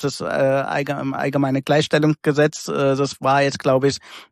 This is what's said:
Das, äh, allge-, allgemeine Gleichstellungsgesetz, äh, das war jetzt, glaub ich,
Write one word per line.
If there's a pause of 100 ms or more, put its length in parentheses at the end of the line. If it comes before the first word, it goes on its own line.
Das,
äh,
allge-,
allgemeine
Gleichstellungsgesetz,
äh,
das
war
jetzt,
glaub
ich, (340)